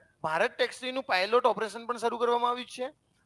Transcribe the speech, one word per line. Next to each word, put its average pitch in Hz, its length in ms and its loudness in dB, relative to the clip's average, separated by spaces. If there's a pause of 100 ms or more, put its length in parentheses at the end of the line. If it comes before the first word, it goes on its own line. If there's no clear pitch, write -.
(240)
ભારત 170 280 2
ટેક્સીનું 254 520 -4
પાયલોટ 214 420 2
ઓપરેશન 220 400 -2
પણ 240 120 -4
શરૂ 226 200 -2
કરવામાં 240 340 2
આવ્યું 247 160 -6
છે. 254 180 -8 (400)